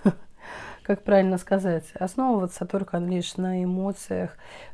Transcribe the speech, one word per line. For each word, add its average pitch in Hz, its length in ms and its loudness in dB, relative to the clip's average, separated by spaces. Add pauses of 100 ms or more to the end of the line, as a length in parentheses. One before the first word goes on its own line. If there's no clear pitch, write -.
<laughs> 185 100 6 (680)
как 202 200 0
правильно 190 360 6
сказать, 185 460 0 (100)
основываться 185 720 0
только 190 320 -2
лишь 175 380 -2
на 185 280 0
эмоциях, 185 720 -2 (380)